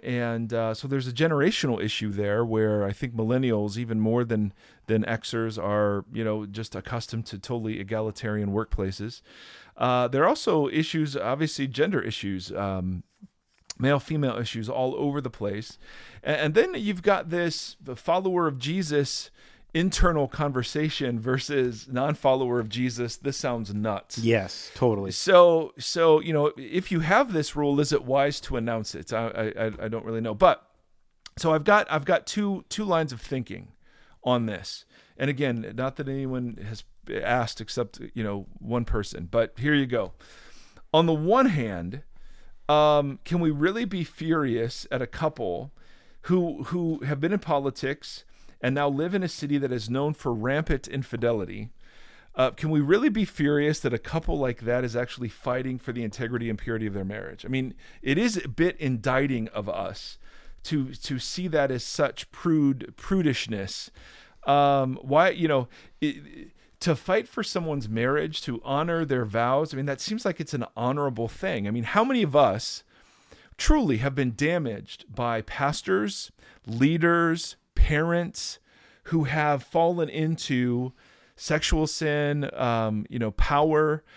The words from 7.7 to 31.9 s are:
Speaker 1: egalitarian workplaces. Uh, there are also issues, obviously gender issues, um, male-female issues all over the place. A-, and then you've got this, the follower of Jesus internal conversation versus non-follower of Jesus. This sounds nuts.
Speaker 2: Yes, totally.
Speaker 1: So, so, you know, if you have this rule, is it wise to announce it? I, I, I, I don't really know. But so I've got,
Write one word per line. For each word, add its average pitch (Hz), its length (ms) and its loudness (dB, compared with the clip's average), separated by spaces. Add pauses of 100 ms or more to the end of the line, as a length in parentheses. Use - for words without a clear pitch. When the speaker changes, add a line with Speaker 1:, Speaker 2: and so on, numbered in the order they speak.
Speaker 1:
egalitarian 104 720 -4
workplaces. 101 680 -4 (560)
Uh, 123 320 2
there 135 140 2
are 175 40 6
also 160 400 2
issues, 151 480 -2
obviously 139 520 -2
gender 143 340 0
issues, 98 500 -6
um, 92 520 -4 (720)
male-female 139 600 0
issues 113 320 -6
all 127 260 -2
over 143 240 -2
the 127 100 -6
place. 104 480 -6 (460)
A-, - 60 -2
and 151 240 2
then 339 220 4
you've 208 260 -2
got 185 280 2
this, 170 520 -4
the 127 160 -10
follower 180 500 0
of 139 100 -2
Jesus 147 760 -2 (420)
internal 165 560 4
conversation 139 920 -2
versus 127 720 -2
non-follower 131 720 2
of 107 80 -6
Jesus. 120 480 -4
This 135 180 -6
sounds 117 380 -4
nuts. 104 440 -4
Speaker 2:
Yes, 113 560 0
totally. 101 380 2
Speaker 1:
So, 170 640 8
so, 156 440 4
you 165 100 -4
know, 151 240 2
if 170 380 -4
you 165 80 2
have 214 320 2
this 151 240 -2
rule, 143 240 2
is 143 100 0
it 139 140 0
wise 139 340 0
to - 160 -6
announce 113 400 -4
it? 78 160 -12
I, 117 160 -2
I, 110 380 -4
I, 110 60 -2 (100)
I 110 80 -6
don't 110 160 -6
really 113 160 -4
know. 113 120 -4
But 156 320 4 (720)
so 165 160 2
I've 151 120 2
got, 208 260 6